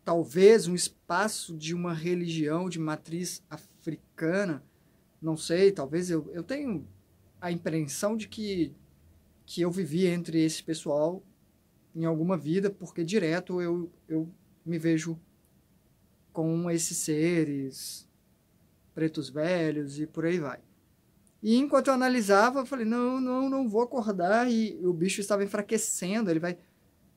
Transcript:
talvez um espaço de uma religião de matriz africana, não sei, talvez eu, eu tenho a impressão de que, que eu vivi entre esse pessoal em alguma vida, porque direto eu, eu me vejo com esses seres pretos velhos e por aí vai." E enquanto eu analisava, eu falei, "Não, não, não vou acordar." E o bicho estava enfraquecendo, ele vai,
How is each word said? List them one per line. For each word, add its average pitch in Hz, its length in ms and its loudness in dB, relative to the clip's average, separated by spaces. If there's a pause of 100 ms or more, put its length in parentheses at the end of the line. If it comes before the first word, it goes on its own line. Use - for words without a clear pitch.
talvez 170 600 8
um 180 80 0
espaço 180 840 -4
de 156 180 -6
uma 175 180 -2
religião 165 760 -2
de 165 100 -6
matriz 160 720 -6
africana, 165 1120 -6 (560)
não 156 160 -2
sei, 185 360 4
talvez 170 380 -4
eu, 156 220 -2
eu 170 100 -8
tenho 262 440 -6 (540)
a 180 100 -6
impressão 165 680 -2
de 208 120 -8
que, 190 460 -4 (720)
que - 160 -4
eu 175 80 2
vivi 175 360 0
entre 165 360 0
esse 160 200 0
pessoal 160 600 -2 (720)
em 165 100 -4
alguma 165 320 0
vida, 170 340 0
porque 175 320 -8
direto 180 600 -2
eu, 170 280 -2 (160)
eu 160 220 -4 (360)
me 165 140 -4
vejo 160 400 0 (1120)
com 165 380 0
esses 170 260 -2
seres 151 1120 -2 (840)
pretos 160 340 -4
velhos 151 720 -2
e 156 60 -4
por 160 180 -6
aí 175 140 0
vai." 135 220 -6 (800)
E 220 160 4
enquanto 277 320 4
eu 269 60 4
analisava, 247 680 4
eu 247 60 -4
falei, 254 180 -4
"Não, 247 360 0
não, 254 280 0
não 269 200 0
vou 214 140 2
acordar." 220 680 2
E 220 320 0
o 180 100 2
bicho 185 280 0
estava 202 240 0
enfraquecendo, 208 840 -2
ele 160 100 2
vai, 175 180 -4 (580)